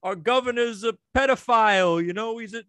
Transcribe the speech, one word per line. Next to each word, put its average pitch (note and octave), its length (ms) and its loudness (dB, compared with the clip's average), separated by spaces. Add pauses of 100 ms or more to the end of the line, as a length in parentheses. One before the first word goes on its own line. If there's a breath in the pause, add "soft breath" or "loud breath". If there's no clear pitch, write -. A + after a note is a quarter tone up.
our G3 140 -6
governor's A#3+ 680 -2
a A3+ 140 -4 (180)
pedophile, G#3+ 880 2
you F3 80 -6
know, A3+ 240 -6
he's A3 160 -14
a, A3+ 160 -10